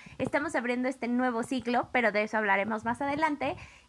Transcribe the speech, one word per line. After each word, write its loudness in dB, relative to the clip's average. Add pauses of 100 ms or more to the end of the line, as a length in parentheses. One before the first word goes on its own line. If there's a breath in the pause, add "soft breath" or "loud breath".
(180 loud breath)
Estamos 0
abriendo 0
este -4
nuevo 2
ciclo, 0
pero 4
de 2
eso -2
hablaremos 2
más -2
adelante. 0 (320 loud breath)